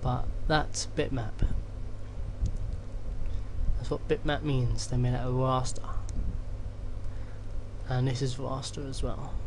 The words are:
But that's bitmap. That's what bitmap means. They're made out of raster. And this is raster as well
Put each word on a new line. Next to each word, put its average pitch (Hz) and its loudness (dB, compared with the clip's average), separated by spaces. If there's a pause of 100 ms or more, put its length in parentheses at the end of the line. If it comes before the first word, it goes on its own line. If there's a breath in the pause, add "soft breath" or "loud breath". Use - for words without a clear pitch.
But 127 2 (220)
that's 151 2
bitmap. 131 0 (2500 loud breath)
That's - -2
what - -2
bitmap 147 2
means. 123 2
They're 127 2
made 123 4
out 127 0
of 127 2
raster. 127 2 (2000 loud breath)
And 127 2
this 131 0
is 127 0
raster 135 -4
as 135 -4
well 139 -2 (140)